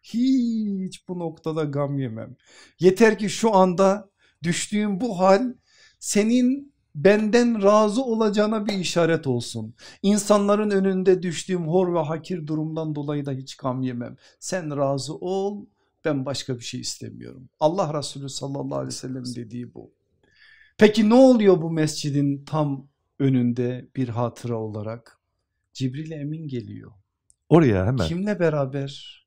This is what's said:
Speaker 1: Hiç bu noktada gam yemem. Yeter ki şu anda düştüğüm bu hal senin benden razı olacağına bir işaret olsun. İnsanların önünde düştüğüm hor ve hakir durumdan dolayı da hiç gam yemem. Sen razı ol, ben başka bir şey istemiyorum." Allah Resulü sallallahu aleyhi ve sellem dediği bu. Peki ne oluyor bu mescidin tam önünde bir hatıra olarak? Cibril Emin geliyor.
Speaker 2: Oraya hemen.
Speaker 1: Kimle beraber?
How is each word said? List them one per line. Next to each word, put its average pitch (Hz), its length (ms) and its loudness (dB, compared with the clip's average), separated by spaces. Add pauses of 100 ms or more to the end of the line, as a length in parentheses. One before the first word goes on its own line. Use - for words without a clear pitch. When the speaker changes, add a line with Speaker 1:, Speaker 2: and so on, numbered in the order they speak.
Speaker 1:
Hiç 220 1040 -2
bu 180 120 -8
noktada 160 440 -4
gam 143 360 -2
yemem. 113 360 -8 (440)
Yeter 190 380 6
ki 202 120 -4
şu 220 260 0
anda 190 540 4 (340)
düştüğüm 202 580 -2
bu 214 180 -4
hal 202 340 4 (460)
senin 247 760 0 (220)
benden 214 680 4
razı 214 400 4
olacağına 220 600 0
bir 214 80 -2
işaret 165 540 0
olsun. 117 460 -6 (300)
İnsanların 208 680 2
önünde 190 520 2
düştüğüm 175 440 -4
hor 175 260 0
ve 170 60 0
hakir 156 480 -6
durumdan 156 480 -6
dolayı 147 300 -6
da 143 60 -6
hiç 131 240 -12
gam 127 260 -6
yemem. 123 340 -8 (240)
Sen 156 380 -8
razı 139 380 -2
ol, 196 500 -6 (400)
ben 139 200 -2
başka 135 300 -6
bir 117 80 -16
şey 123 160 -10
istemiyorum." 120 680 -14 (100)
Allah 156 400 -2
Resulü 139 300 -12
sallallahu 139 460 -8
aleyhi 131 120 -6
ve 127 40 -10
sellem 131 340 -10 (100)
dediği 120 380 -14
bu. 110 200 -20 (840)
Peki 214 320 6
ne 233 40 6
oluyor 220 480 8
bu 165 100 -4
mescidin 143 760 -2
tam 143 420 -4 (320)
önünde 123 760 0
bir 127 140 -4
hatıra 117 500 -4
olarak? 110 580 -10 (560)
Cibril 135 380 -8
Emin 151 360 -10
geliyor. 107 440 -12 (580)
Speaker 2:
Oraya 117 360 6
hemen. 113 220 0
Speaker 1:
Kimle 185 320 -4
beraber? 139 880 -4